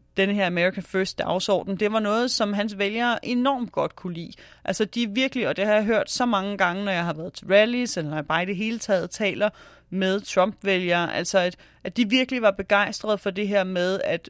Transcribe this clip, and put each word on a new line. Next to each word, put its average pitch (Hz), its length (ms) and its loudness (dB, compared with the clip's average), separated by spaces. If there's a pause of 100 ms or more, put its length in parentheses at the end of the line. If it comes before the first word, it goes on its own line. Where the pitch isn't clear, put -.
(180)
den 196 180 2
her 196 120 2
America 175 340 0
First-dagsorden. 190 960 -2
Det 208 140 0
var 220 80 2
noget, 220 320 0
som 208 220 0
hans 208 240 -4
vælgere 220 480 0
enormt 247 460 0
godt - 240 -2
kunne 180 180 -10
lide. 165 200 -12 (320)
Altså, 208 200 0
de 233 240 -2
virkelig, 254 380 0
og 143 100 0
det 190 80 0
har 214 80 4
jeg 214 100 4
hørt 214 280 0
så 254 140 0
mange 202 320 0
gange, 190 280 0
når 196 60 -2
jeg 170 140 0
har 170 80 -2
været 160 200 -10
til - 140 -16
rallies, 220 500 4
eller 156 120 -4
når 156 80 -4
jeg 151 100 -6
bare 170 160 0
i - 20 -4
det 196 100 -4
hele 220 240 -4
taget 175 300 0
taler 208 400 -2 (400)
med 190 320 0
Trump-vælgere, 180 920 0
altså, 180 240 2
at, 180 160 0 (280)
at - 140 -8
de 233 120 2
virkelig 254 320 2
var 220 100 6
begejstrede 202 680 0
for 202 120 -4
det 196 180 -4
her 196 160 2
med, 185 400 0
at - 260 -4